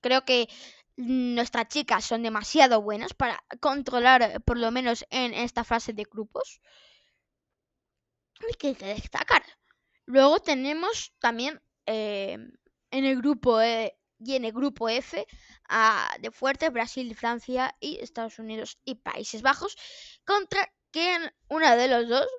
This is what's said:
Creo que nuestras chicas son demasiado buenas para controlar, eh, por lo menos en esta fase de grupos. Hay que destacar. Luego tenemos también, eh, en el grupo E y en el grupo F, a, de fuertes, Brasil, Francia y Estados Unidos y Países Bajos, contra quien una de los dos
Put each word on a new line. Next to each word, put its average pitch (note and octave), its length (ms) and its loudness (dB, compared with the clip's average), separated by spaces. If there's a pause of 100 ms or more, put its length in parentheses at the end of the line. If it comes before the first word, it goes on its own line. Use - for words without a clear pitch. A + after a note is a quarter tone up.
Creo C4 240 2
que A#3+ 240 2 (480)
nuestras A#3+ 720 -2
chicas A#3+ 360 -2
son A#3 180 -4
demasiado A3+ 600 4
buenas G#3+ 320 -6
para A#3+ 280 -2 (180)
controlar, C4 640 4
eh, A3 180 0
por A#3+ 180 0
lo A3+ 120 0
menos A#3+ 400 -2
en B3 240 -2
esta A#3 300 -4
fase A#3 280 -2
de G#3 120 -8
grupos. - 560 -10 (1900)
Hay A#4 80 -6
que C#4 200 -4
destacar. - 680 -4 (640)
Luego C4+ 340 6
tenemos D#4 760 -4
también, A#3+ 420 -2 (260)
eh, G#3 520 -4 (520)
en C4+ 140 -2
el C4+ 120 2
grupo B3 440 2
E A3+ 380 0 (200)
y B3+ 180 -6
en B3 80 -2
el A3 80 -4
grupo A#3 360 -4
F, C4 380 -4 (420)
a, A3 520 2
de A3+ 100 -10
fuertes, C4+ 420 -2
Brasil, A#3 420 -6
Francia A#3+ 680 -4
y D4 200 -10
Estados A3+ 380 -10
Unidos A3 460 -12
y B3+ 120 -8
Países - 460 -10
Bajos, C4+ 340 0 (480)
contra G4 480 0 (180)
quien E4+ 420 -2 (160)
una D4 280 6
de B3+ 120 2
los A#3+ 200 2
dos C4 180 2 (120)